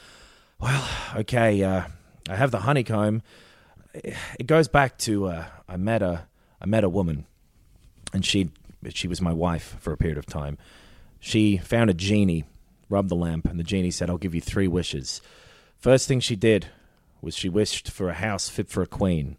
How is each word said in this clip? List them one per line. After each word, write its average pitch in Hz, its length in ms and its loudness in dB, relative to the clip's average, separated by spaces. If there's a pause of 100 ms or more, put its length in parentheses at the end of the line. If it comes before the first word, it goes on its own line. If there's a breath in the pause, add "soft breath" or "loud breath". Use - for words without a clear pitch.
(600 soft breath)
Well, 127 280 -2 (300 loud breath)
okay, 110 460 4
uh, 95 200 2 (460 loud breath)
I 95 60 -4
have 127 160 2
the 110 80 -2
honeycomb. 107 600 0 (720 soft breath)
It - 540 -10
goes 156 200 6
back 139 320 2
to, 101 280 0
uh, 82 180 -6 (220 loud breath)
I 92 100 -8
met 107 240 0
a, 87 260 -2 (340)
I - 40 -10
met 107 180 2
a 92 60 2
woman, 85 360 0 (880)
and 95 120 0
she, 95 240 2 (400)
she - 180 -8
was 87 140 -4
my 85 120 0
wife 82 460 -2
for 82 140 -6
a 73 40 -8
period 78 200 0
of 71 80 -10
time. 73 320 -8 (600 soft breath)
She 104 380 4
found 117 320 2
a 92 40 4
genie, 92 500 2 (460)
rubbed 98 200 0
the 87 60 0
lamp, 85 300 -2
and 90 140 -4
the 85 40 -4
genie 90 280 0
said, 87 180 -4
'I'll 90 80 -2
give 85 180 -6
you 82 60 -2
three 98 260 0
wishes.' 82 540 -4 (560 soft breath)
First 127 300 4
thing 127 120 2
she 120 160 -2
did 107 320 4 (540 soft breath)
was - 140 -10
she - 140 -6
wished - 420 -2
for 92 180 -4
a 85 40 -4
house 95 360 -4
fit - 200 -6
for 98 120 -2
a 87 60 0
queen, 78 520 -2